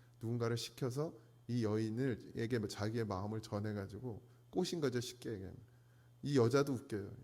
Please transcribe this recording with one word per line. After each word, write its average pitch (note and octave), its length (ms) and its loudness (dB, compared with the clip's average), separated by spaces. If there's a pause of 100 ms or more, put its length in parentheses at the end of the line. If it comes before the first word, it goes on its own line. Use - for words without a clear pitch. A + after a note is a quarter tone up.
(220)
누군가를 A#2 360 0
시켜서 C3+ 560 -4 (340)
이 A#2+ 180 2
여인을, A2 720 0
에게 A#2 300 0
자기의 A2 380 -2
마음을 G#2 360 -2
전해가지고 G#2 800 -4 (280)
꼬신 F3+ 300 0
거죠, B2 220 2
쉽게 - 320 -8
얘기하면. F#2 240 -8 (640)
이 C#3 160 2
여자도 C#3 360 8
웃겨요. G#2 380 -4 (120)